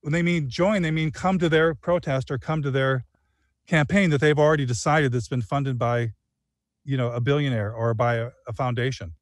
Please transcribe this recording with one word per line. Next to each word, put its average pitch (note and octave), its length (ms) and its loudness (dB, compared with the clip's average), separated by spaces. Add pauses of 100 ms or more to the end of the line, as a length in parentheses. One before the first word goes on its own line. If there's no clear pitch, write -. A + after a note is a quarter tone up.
When D3 120 -6
they E3+ 100 0
mean E3+ 260 0
join, F#3 340 0
they D#3+ 80 0
mean D#3 200 0
come F#3 280 -2
to E3+ 100 2
their D#3+ 260 4
protest D3 560 -2
or C#3 80 -2
come D#3+ 240 -4
to C#3 80 -2
their C3+ 340 0 (640)
campaign F3 440 2
that D3 100 2
they've D3+ 180 4
already D3+ 280 4
decided C#3 460 0
that's A#2+ 160 -4
been B2+ 140 -4
funded C3+ 360 -2
by, A#2+ 340 0 (720)
you C3+ 120 -4
know, A#2+ 160 -2
a B2 80 -4
billionaire B2 520 0
or A#2 220 -2
by A#2+ 220 0
a, A#2 140 -4 (180)
a B2 40 -10
foundation. A#2+ 680 -4